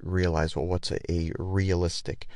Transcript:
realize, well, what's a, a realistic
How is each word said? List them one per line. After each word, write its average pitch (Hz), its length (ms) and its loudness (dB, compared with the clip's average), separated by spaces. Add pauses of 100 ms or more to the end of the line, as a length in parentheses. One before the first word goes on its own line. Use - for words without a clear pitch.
realize, 87 560 2
well, - 80 0
what's 87 260 0
a, - 80 -2 (100)
a 82 280 0
realistic 92 1000 0